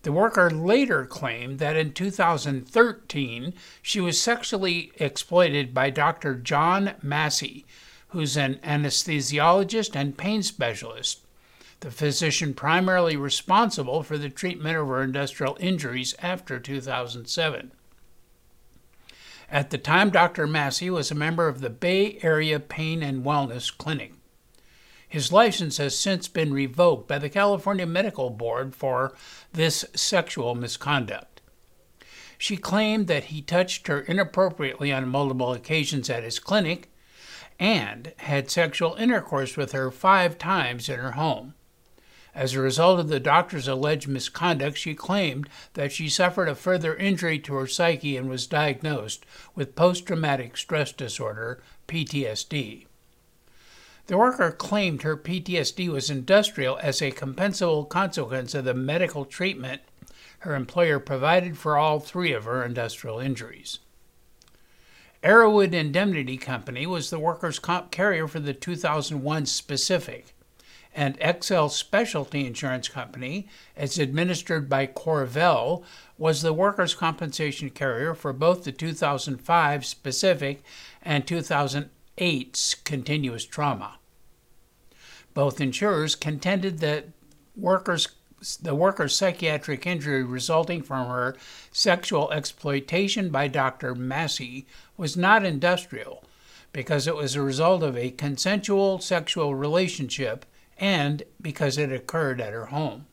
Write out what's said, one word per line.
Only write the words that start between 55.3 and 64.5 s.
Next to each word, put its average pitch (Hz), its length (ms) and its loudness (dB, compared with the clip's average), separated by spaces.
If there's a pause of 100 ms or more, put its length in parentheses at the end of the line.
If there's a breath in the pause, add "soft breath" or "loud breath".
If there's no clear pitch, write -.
T 180 160 -4
S 151 140 0
D 180 180 -4
was 139 220 -2
industrial 139 720 2
as 143 180 -2
a 139 100 0
compensable 156 800 -2
consequence 131 640 -2
of 131 120 -2
the 127 80 2
medical 147 500 0
treatment 139 560 -6 (600 loud breath)
her 151 140 -4
employer 147 440 2
provided 151 580 2
for 151 220 2
all 151 220 4
three 165 340 -2
of 107 100 -4
her 123 180 -2
industrial 117 560 -6
injuries. 120 600 -6 (1500 soft breath)